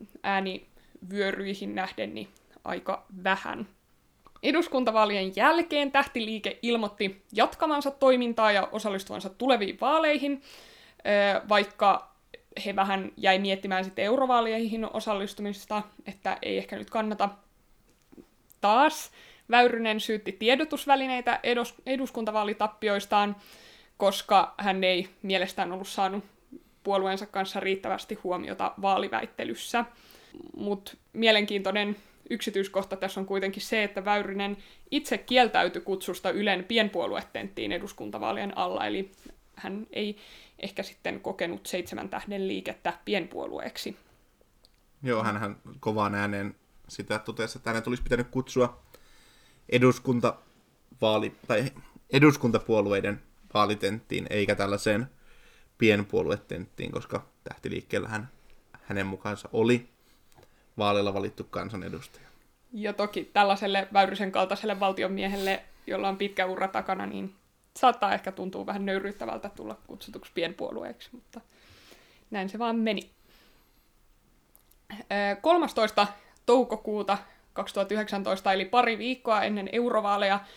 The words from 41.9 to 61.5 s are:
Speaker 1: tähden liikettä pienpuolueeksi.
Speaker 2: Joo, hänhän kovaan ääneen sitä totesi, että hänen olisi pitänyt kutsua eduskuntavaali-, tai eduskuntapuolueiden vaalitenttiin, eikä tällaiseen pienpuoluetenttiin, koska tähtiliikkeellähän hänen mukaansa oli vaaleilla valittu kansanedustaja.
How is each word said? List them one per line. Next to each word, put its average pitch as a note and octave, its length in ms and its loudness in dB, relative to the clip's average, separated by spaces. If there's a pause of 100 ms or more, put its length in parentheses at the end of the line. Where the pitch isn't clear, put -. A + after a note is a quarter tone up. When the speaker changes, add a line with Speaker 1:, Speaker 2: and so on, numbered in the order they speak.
Speaker 1:
tähden G3 400 -6
liikettä F#3+ 440 -6 (120)
pienpuolueeksi. - 920 -6 (1080)
Speaker 2:
Joo, A#2+ 200 0
hänhän G#2 340 -4 (240)
kovaan G#2 340 0
ääneen G2+ 400 -2 (340)
sitä G#2+ 300 -4
totesi, A2+ 400 -6
että - 120 -8
hänen A2+ 160 -2
olisi B2 160 -2
pitänyt A#2+ 280 0
kutsua - 540 0 (840)
eduskuntavaali-, A#2+ 1700 0 (120)
tai A#2+ 180 0 (460)
eduskuntapuolueiden G#2+ 1120 4 (320)
vaalitenttiin, G#2 760 0
eikä G#2 240 2
tällaiseen G#2 520 0 (720)
pienpuoluetenttiin, G2+ 1120 2
koska - 340 -6 (180)
tähtiliikkeellähän G#2 840 -6 (540)
hänen G2 240 -4
mukaansa G2 460 -8
oli A#2+ 360 4 (880)
vaaleilla G2+ 360 2
valittu G2 300 -6
kansanedustaja. F#2 840 -10 (460)